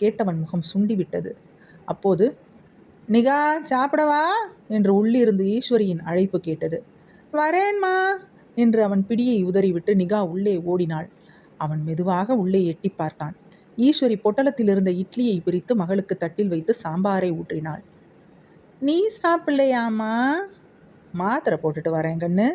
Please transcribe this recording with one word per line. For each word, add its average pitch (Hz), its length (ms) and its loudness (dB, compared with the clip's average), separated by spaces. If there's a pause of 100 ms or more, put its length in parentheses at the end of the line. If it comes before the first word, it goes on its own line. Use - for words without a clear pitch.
கேட்டவன் 196 380 0
முகம் 160 220 -4
சுண்டிவிட்டது. 190 720 -2 (540)
அப்போது, 190 520 0 (680)
"நிகா, 240 320 4 (240)
சாப்பிடவா?" 294 600 0 (440)
என்று 196 280 2
உள்ளிருந்து 214 500 4
ஈஸ்வரியின் 208 540 0
அழைப்பு 175 400 0
கேட்டது. 160 440 -6 (500)
"வரேன்மா" 370 640 0 (580)
என்று 226 280 2
அவன் 196 240 0
பிடியை 233 360 0
உதறிவிட்டு 185 520 0
நிகா 190 320 0
உள்ளே 190 300 -2
ஓடினாள். 170 520 -2 (480)
அவன் 156 260 -4
மெதுவாக 180 520 0
உள்ளே 190 300 2
எட்டி 165 240 -4
பார்த்தான். 156 460 -6 (420)
ஈஸ்வரி 240 420 2
பொட்டலத்தில் 240 500 2
இருந்த 190 220 2
இட்லியை 190 520 -2
பிரித்து 180 320 -2
மகளுக்கு 196 420 -2
தட்டில் 180 320 -4
வைத்து 170 240 -2
சாம்பாரை 185 580 -2
ஊற்றினாள். 160 520 -8 (960)
"நீ 302 200 0 (220)
சாப்பிடலையாம்மா?" 254 920 0 (1000)
"மாத்திரை 190 500 -2
போட்டுட்டு 160 260 -4
வரேன் 160 280 -2
கண்ணு" 175 380 0